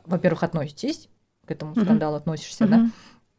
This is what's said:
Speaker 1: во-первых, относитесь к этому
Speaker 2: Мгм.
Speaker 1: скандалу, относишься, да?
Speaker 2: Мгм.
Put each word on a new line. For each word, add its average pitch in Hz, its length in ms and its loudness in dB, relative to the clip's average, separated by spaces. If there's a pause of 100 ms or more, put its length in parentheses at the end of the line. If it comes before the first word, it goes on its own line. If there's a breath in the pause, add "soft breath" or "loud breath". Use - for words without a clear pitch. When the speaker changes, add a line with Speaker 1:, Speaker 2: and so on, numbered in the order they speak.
Speaker 1:
во-первых, 170 380 0
относитесь 170 680 -6 (380)
к - 40 -6
этому 156 200 -12
Speaker 2:
Мгм. 220 140 0
Speaker 1:
скандалу, 165 300 2
относишься, 160 520 -4
да? 220 100 6
Speaker 2:
Мгм. 226 140 4 (480 loud breath)